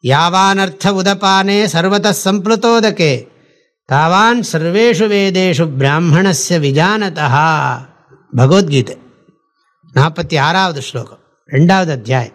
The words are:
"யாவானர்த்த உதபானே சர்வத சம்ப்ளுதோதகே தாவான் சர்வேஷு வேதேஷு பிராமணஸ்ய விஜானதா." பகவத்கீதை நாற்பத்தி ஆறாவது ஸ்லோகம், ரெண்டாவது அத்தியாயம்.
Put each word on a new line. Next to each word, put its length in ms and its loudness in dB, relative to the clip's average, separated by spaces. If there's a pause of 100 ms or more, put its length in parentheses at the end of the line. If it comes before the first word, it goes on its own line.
"யாவானர்த்த 800 0
உதபானே 800 0
சர்வத 500 0 (100)
சம்ப்ளுதோதகே 1040 0 (640)
தாவான் 500 2 (100)
சர்வேஷு 560 0
வேதேஷு 720 0
பிராமணஸ்ய 800 2
விஜானதா." 1120 0 (600)
பகவத்கீதை 640 2 (960)
நாற்பத்தி 440 -2
ஆறாவது 440 -2
ஸ்லோகம், 360 -12 (340)
ரெண்டாவது 380 2
அத்தியாயம். 440 -4